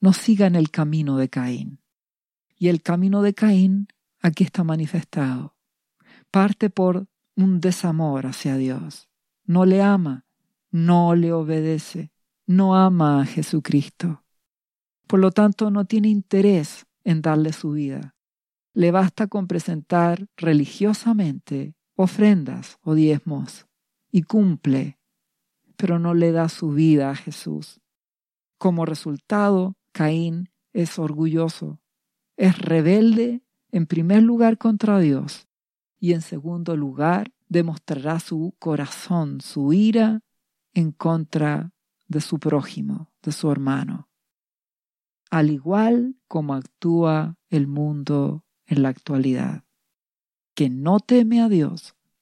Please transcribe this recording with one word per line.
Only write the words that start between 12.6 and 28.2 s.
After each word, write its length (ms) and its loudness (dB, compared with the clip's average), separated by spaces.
ama 460 4
a 40 0
Jesucristo. 1000 -4
Por 140 2
lo 120 6
tanto, 380 2
no 160 0
tiene 220 0
interés 800 0
en 180 0
darle 300 0
su 200 -8
vida. 440 -8
Le 180 2
basta 360 0
con 200 -4
presentar 800 -2
religiosamente 1400 -2
ofrendas 880 0
o 100 -2
diezmos 760 -2
y 120 2
cumple, 760 0
pero 240 -2
no 140 0
le 180 4
da 160 0
su 240 -6
vida 400 2
a 40 -8
Jesús. 680 -12